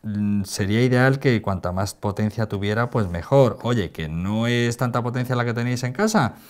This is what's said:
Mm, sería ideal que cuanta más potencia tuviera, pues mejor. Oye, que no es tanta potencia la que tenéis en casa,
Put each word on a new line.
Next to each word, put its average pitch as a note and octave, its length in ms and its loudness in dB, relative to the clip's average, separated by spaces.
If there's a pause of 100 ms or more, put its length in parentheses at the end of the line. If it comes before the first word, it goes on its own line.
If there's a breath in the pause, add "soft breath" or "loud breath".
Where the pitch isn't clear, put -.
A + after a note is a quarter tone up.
Mm, G#2 400 0
sería G#2 400 0
ideal B2+ 360 4
que A#2+ 220 2
cuanta F#2 300 -2
más F#2+ 220 -2
potencia G#2+ 560 -2
tuviera, G#2 400 -2
pues G#2+ 180 0
mejor. G#2 560 4
Oye, A2 280 0
que D#2 180 -6
no G2 380 -2
es A#2+ 280 0
tanta A#2+ 260 -2
potencia B2 360 -4
la A#2+ 80 0
que A#2 80 -2
tenéis B2 300 -2
en B2 100 -4
casa, G#3 400 2 (160 loud breath)